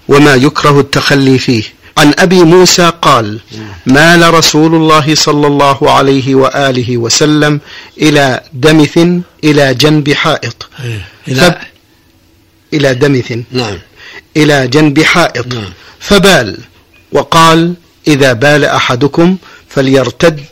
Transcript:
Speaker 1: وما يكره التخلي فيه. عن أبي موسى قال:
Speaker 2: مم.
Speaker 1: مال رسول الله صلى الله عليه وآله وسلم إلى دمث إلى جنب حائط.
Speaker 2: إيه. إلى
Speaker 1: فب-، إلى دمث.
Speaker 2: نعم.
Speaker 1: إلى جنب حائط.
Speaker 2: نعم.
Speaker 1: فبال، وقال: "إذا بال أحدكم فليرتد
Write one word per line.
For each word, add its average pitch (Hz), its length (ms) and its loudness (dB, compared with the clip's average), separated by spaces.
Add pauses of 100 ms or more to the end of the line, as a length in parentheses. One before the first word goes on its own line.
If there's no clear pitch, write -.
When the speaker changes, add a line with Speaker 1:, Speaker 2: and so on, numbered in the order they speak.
Speaker 1:
وما 143 260 4
يكره 143 460 2
التخلي 135 580 0
فيه. 120 240 -2 (360)
عن 147 200 2
أبي 185 180 2
موسى 175 560 4 (100)
قال: 113 380 -2 (120)
Speaker 2:
مم. 110 140 -16 (200)
Speaker 1:
مال 165 480 2
رسول 160 400 2
الله 156 400 2
صلى 147 320 0
الله 139 440 0
عليه 135 440 0
وآله 131 640 -2
وسلم 147 640 0 (380)
إلى 143 420 0 (120)
دمث 151 460 2 (460)
إلى 143 300 2
جنب 147 380 0
حائط. 135 560 -6 (160)
Speaker 2:
إيه. 107 240 -10 (200)
إلى 131 120 -2
Speaker 1:
فب-، 170 260 -2 (1080)
إلى 139 200 0
دمث. 127 380 -2 (200)
Speaker 2:
نعم. 113 260 -6 (580)
Speaker 1:
إلى 147 320 0
جنب 147 340 0
حائط. 123 520 -2
Speaker 2:
نعم. 104 160 -12 (300)
Speaker 1:
فبال، 175 580 0 (540)
وقال: 165 640 0 (340)
"إذا 139 240 2
بال 143 320 0
أحدكم 143 720 0 (320)
فليرتد 135 840 0